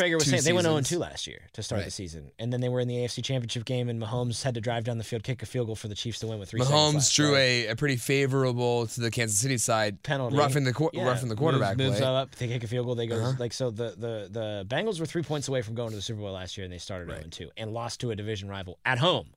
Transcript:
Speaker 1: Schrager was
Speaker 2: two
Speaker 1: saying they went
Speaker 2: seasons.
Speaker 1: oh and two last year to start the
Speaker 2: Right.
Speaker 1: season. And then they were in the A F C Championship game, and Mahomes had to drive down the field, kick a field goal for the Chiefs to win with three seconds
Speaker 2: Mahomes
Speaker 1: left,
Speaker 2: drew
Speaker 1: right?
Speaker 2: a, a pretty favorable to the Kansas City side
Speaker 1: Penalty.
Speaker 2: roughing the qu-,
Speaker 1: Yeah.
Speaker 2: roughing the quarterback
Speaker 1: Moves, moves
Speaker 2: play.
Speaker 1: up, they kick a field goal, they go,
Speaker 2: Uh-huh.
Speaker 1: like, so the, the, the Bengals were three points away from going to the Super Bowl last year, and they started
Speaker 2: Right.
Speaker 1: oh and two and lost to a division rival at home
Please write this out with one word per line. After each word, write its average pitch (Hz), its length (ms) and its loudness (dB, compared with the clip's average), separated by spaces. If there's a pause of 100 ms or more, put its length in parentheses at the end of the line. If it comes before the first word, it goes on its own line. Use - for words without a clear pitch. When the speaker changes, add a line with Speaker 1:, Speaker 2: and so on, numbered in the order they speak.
Speaker 1:
Schrager 175 140 4
was 156 100 4
Speaker 2:
two 143 60 4
Speaker 1:
saying 160 120 4
they 160 100 6
went 175 120 4
Speaker 2:
seasons. 160 100 4
Speaker 1:
oh - 40 4
and 131 80 2
two 175 120 0
last 82 300 -6
year - 140 -14 (100)
to 110 100 -8
start 110 200 -2
the - 20 -6
Speaker 2:
Right. - 80 -8
Speaker 1:
season. 80 440 -10
And 120 160 -4
then 123 80 0
they 123 80 0
were 123 120 0
in 123 80 0
the 123 140 -2
A - 20 0
F 117 80 -4
C 127 100 -4
Championship 120 420 -2
game, 123 240 -2
and 113 140 -4
Mahomes 120 400 -2
had 127 120 0
to 117 60 -4
drive 117 220 -2
down 117 160 -4
the 110 60 -6
field, 113 180 -4
kick 120 220 -6
a - 20 -8
field 123 220 -2
goal 110 80 -6
for - 100 -8
the 104 80 -6
Chiefs 113 240 -6
to 113 80 -6
win 110 140 -6
with 98 100 -10
three 117 80 -4
seconds 135 180 4
Speaker 2:
Mahomes 151 180 6
Speaker 1:
left, 143 200 4
Speaker 2:
drew 147 200 6
Speaker 1:
right? 139 40 8
Speaker 2:
a, 123 300 4
a 117 80 -2
pretty 139 180 2
favorable 123 960 2
to - 120 -8
the 117 120 0
Kansas 110 260 0
City 127 200 2
side 110 440 2
Speaker 1:
Penalty. 135 340 0
Speaker 2:
roughing 143 280 4
the 127 80 2
qu-, 147 200 0
Speaker 1:
Yeah. - 140 -2
Speaker 2:
roughing 123 220 2
the 110 80 -2
quarterback 110 400 2
Speaker 1:
Moves, 135 140 2
moves - 100 2
Speaker 2:
play. 131 80 4
Speaker 1:
up, 131 260 0
they 123 140 -4
kick 117 160 -4
a - 20 -4
field 120 200 -2
goal, 123 100 -2
they 117 100 -2
go, 113 160 -2
Speaker 2:
Uh-huh. 127 160 0
Speaker 1:
like, 120 140 -4
so 127 180 -2
the, 110 260 -4
the, 107 320 -6
the 104 400 -6
Bengals 185 300 -2
were 160 80 -4
three 170 160 -2
points 147 240 -4
away 131 160 0
from 110 140 -8
going 117 140 -4
to 110 60 -8
the 98 60 -8
Super 110 200 -6
Bowl 98 100 -6
last 92 240 -10
year, 98 80 -8
and 90 80 -10
they 87 60 -10
started 87 300 -10
Speaker 2:
Right. 82 120 -8
Speaker 1:
oh - 20 -12
and 82 100 -14
two - 240 -12
and 110 160 -8
lost 117 280 -6
to 123 100 -2
a 104 60 -4
division 104 320 -6
rival 95 360 -10
at 123 140 4
home 135 380 4